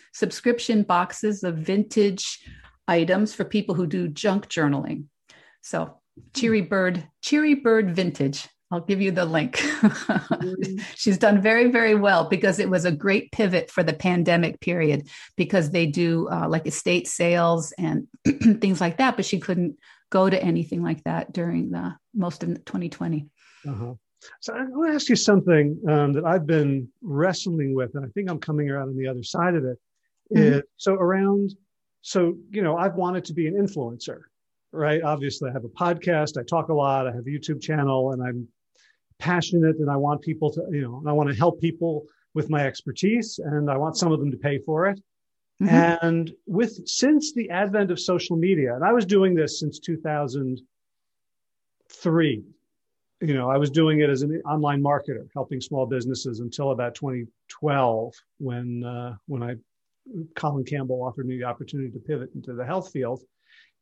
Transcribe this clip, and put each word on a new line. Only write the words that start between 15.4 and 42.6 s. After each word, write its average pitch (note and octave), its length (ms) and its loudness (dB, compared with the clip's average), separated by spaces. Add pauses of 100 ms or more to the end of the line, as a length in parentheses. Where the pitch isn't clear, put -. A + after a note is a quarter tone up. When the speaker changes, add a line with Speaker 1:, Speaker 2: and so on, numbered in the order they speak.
Speaker 1:
they E3+ 160 2
do, E3 420 0
uh, E3 180 -2
like, D#3+ 200 0
estate F3 400 0
sales E3+ 680 2
and D#3 300 -2 (180)
<clears throat> - 0 - (360)
things G3 200 2
like F3 160 0
that, C4 180 2
but G3 100 -2
she F#3+ 140 -2
couldn't F3+ 380 -2 (340)
go F#3+ 180 4
to F#3+ 120 2
anything E3+ 420 0
like D#3+ 200 -4
that E3 300 -4
during E3+ 380 -4
the E3+ 240 -6 (180)
most F3 300 -4
of E3+ 220 -4
twenty F3 240 -6
twenty. D3+ 380 -4 (400)
Speaker 2:
Uh-huh. A#2+ 260 -8 (480)
So - 120 -10
I C4 140 -6
wanna D4+ 260 0
ask D4 160 0
you A#3+ 60 6
something, D#3+ 640 4 (100)
um, D3 240 2
that D#3 120 -2
I've E3+ 200 0
been C#3+ 420 0 (140)
wrestling D#3+ 720 -2
with, B2+ 220 -2
and C3+ 100 -8
I B2 40 -12
think G3 200 -6
I'm D#3+ 100 -6
coming D3 300 -2
around C#3 200 -4
on C3 80 -6
the C3 100 -4
other B2+ 160 -6
side F3 320 0
of C#3+ 100 0
it. B2+ 140 -6 (540)
Speaker 1:
Mm-hmm. D3+ 260 6
Speaker 2:
Is, - 20 -2 (160)
so F#3+ 160 0
around, G3 640 2 (460)
so, F3+ 360 0 (140)
you G3+ 100 -4
know, D#3 160 2
I've F3+ 180 0
wanted F3+ 300 -2
to E3 80 -12
be D#3 140 -2
an F3 80 -4
influencer, C#3+ 640 -4 (500)
right? D#3 300 0
Obviously, C#3+ 480 -4
I B2 40 -6
have B2+ 120 -8
a A#2 40 -14
podcast, E3+ 720 -2
I A#2+ 40 -6
talk D#3+ 260 -2
a E3 40 0
lot, C#3 340 0
I A#2+ 60 -4
have A#2 120 -10
a C3 40 -8
YouTube D3 320 -6
channel, C3+ 500 0
and B2+ 100 -6
I'm B2 260 -6 (720)
passionate, E3 600 2
and D3 120 -2
I C#3+ 60 0
want C#3+ 260 0
people D#3 300 -4
to, D#3 100 -6 (100)
you D3 100 -2
know, B2 160 -8
and D3+ 120 -10
I D3 40 0
wanna D3 200 2
help D#3 280 2
people E3 440 -2 (280)
with D3+ 160 -2
my D3 160 2